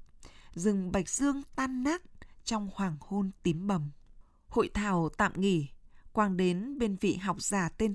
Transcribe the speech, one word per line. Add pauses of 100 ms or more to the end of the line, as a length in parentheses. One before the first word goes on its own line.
(540)
rừng
bạch
dương (140)
tan
nát (420)
trong
hoàng
hôn (120)
tím
bầm. (560)
Hội
thảo
tạm
nghỉ, (440)
Quang
đến
bên
vị
học
giả
tên